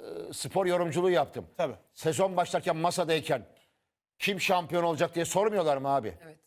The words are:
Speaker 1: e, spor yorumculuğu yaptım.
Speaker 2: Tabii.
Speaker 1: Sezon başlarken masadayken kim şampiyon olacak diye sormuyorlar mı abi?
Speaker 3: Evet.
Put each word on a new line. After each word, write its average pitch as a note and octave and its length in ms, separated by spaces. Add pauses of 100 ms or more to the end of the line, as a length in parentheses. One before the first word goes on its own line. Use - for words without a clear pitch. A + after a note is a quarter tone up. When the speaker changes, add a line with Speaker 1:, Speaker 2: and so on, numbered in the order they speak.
(300)
Speaker 1:
e, C#3+ 40
spor F#3 320
yorumculuğu F3 460
yaptım. C3+ 340 (120)
Speaker 2:
Tabii. C#3+ 180 (180)
Speaker 1:
Sezon F3+ 440
başlarken F3 400
masadayken D#3+ 680 (760)
kim F#3+ 220
şampiyon F3 420
olacak E3 320
diye E3 100
sormuyorlar F3+ 520
mı C3+ 120
abi? A2 240 (100)
Speaker 3:
Evet. D#3+ 240